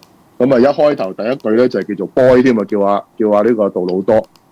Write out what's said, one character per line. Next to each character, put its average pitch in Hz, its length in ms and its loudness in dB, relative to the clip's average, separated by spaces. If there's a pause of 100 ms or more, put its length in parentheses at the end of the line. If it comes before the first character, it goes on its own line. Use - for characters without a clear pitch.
(400)
噉 131 120 2
啊， 123 60 2
一 117 60 4
開 147 320 2
頭 95 160 -6
第 98 100 -10
一 123 140 -4
句 113 140 -6
呢， 123 180 2
就 117 120 -4
係 90 100 -8
叫 104 40 -6
做 92 140 -8
boy 127 340 4
添 123 180 2
啊， 98 40 -2
叫 101 160 -4
啊， 101 200 0 (160)
叫 107 140 -2
啊 104 120 2
呢 117 120 0
個 101 160 -2
杜 90 160 -6
魯 92 160 -4
多。 110 140 2 (360)